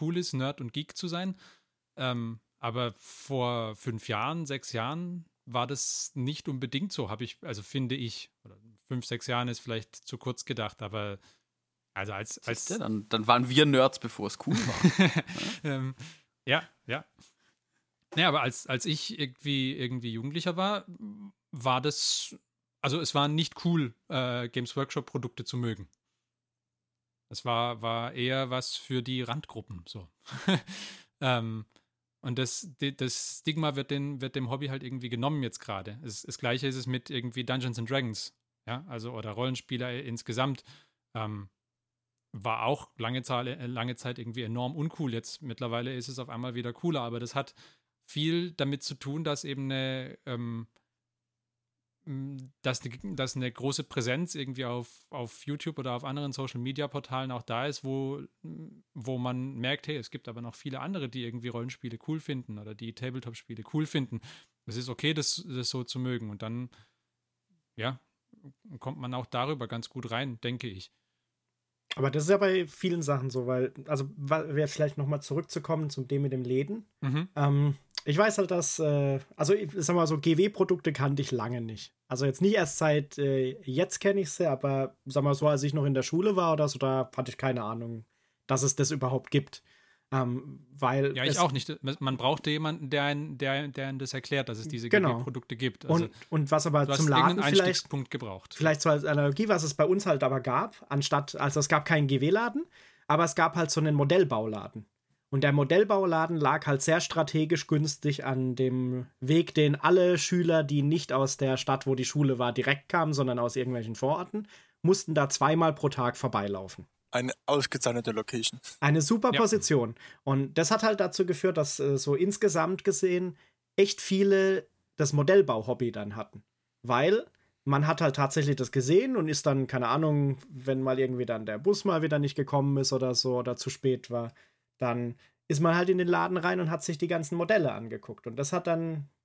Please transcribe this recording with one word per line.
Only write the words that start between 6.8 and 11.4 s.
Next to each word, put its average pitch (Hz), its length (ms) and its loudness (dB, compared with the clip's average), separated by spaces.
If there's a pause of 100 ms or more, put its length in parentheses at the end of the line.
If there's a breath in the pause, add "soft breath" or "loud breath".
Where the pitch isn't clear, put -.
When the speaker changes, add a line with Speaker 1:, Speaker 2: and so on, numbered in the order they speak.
Speaker 1:
so, 113 160 -4
hab 107 100 -8
ich, 117 220 -8
also 110 200 -8
finde 127 340 -4
ich, 120 360 -8 (140)
oder 98 120 -20 (300)
fünf, 123 180 -6
sechs 123 220 -6
Jahren 123 220 0
ist 117 100 -6
vielleicht 113 380 -8
zu - 200 -12
kurz - 280 -6
gedacht, 110 360 -6
aber 104 380 -6 (720 soft breath)